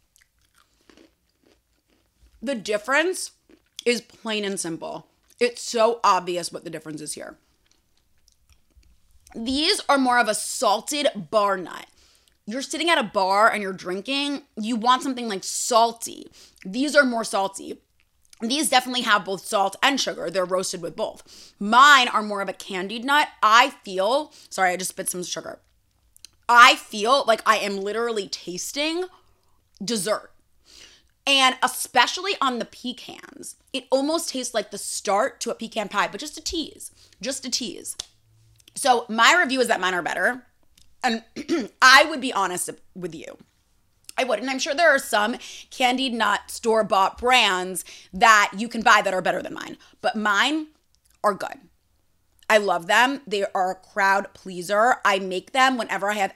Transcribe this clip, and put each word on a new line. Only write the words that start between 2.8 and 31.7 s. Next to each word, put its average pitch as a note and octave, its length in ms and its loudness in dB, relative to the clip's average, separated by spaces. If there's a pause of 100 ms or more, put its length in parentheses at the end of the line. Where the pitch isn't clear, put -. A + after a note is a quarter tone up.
is A#3 140 2
plain G#3+ 440 -8
and G3 140 -6
simple. D#3 480 -10 (340)
It's A#3+ 220 -2
so A#3 400 0
obvious F3 500 0
what - 120 -14
the - 60 -12
difference D#3 300 -12
is D3+ 120 -12
here. - 240 -14 (2000)
These C4+ 520 -2
are C#4+ 100 4
more B3 200 2
of A3+ 100 2
a G#3 60 0
salted A#3+ 720 -2 (220)
bar G3+ 260 2
nut. - 300 -12 (600)
You're A#3+ 160 -8
sitting D#4+ 280 -4
at D#4+ 80 2
a C4 60 0
bar G3 480 2
and G#3 100 -4
you're F#3+ 100 -6
drinking, C4+ 680 -6 (140)
you A3 180 -4
want A#3+ 280 2
something, A#3+ 260 -6
like, G3 160 -8
salty. - 840 0 (380)
These B3 320 -2
are C#4+ 80 8
more A#3 200 -2
salty. G3 540 -6 (640)
These C#4 300 -2
definitely B3 320 0
have G#3 220 0
both F#3 200 -8
salt G3 380 0
and B3+ 180 2
sugar. E3+ 300 -6
They're F#3 140 -2
roasted F3+ 360 -4
with E3 160 -10
both. - 640 -10
Mine B3 500 8
are G#3+ 140 0
more G#3 180 -6
of F#3+ 80 -4
a F#3 60 -8
candied G3 500 -8
nut. D4 240 2 (140)
I A#3 280 6 (140)
feel, G#3+ 480 -2 (160)
sorry, F#3+ 220 0
I F3+ 60 -2
just F3+ 140 -8
spit F3+ 180 -10
some F3+ 140 -8
sugar. - 380 -12 (880)
I A#3+ 280 10
feel A3+ 500 -2
like A3 180 2
I G#3+ 140 2
am G3 180 -4
literally G#3 520 -6
tasting D4+ 760 -6 (800)
dessert. G3+ 480 -4 (960)
And C4 340 4
especially C4 800 -2